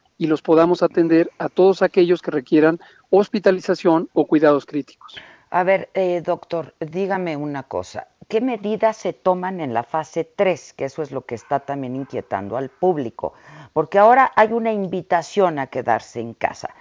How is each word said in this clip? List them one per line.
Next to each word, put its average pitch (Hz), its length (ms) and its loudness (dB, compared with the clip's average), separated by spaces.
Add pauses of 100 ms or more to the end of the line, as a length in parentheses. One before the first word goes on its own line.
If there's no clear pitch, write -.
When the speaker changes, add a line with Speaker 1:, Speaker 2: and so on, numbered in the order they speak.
(160)
Speaker 1:
y 165 100 -4
los 151 160 0
podamos 170 400 4
atender 165 560 2
a 160 100 -6
todos 190 340 2
aquellos 175 380 2
que - 120 -8
requieran 156 480 2 (300)
hospitalización 185 1000 2
o 156 140 2
cuidados 147 400 4
críticos. - 500 -10 (340)
Speaker 2:
A 185 120 0
ver, 185 320 0
eh, 180 300 0
doctor, 170 560 -6
dígame 180 560 -6
una 143 260 -8
cosa. - 460 -10 (200)
¿Qué 220 120 -2
medidas 220 560 -2
se 180 160 -6
toman 185 480 -4
en 139 120 -6
la 113 120 -2
fase 160 400 -6
tres? 185 500 -4
Que 135 120 -8
eso 156 160 -8
es 139 100 -10
lo 131 120 -8
que 120 120 -12
está 139 240 -6
también 135 360 -8
inquietando 107 600 -8
al 131 120 -6
público. 156 640 -4 (400)
Porque 156 260 -2
ahora 247 380 6
hay 220 160 4
una 226 200 -2
invitación 180 840 -2
a 135 100 -6
quedarse 117 520 -4
en 113 140 -10
casa. - 360 -6 (100)